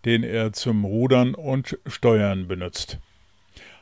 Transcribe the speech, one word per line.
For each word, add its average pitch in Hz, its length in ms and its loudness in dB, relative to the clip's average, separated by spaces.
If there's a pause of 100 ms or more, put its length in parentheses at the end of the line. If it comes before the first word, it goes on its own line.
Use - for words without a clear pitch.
den 117 200 2
er 110 280 -2
zum 107 320 -2
Rudern 123 520 4
und 135 420 -6 (100)
Steuern 101 640 2
benutzt. 90 500 -8 (840)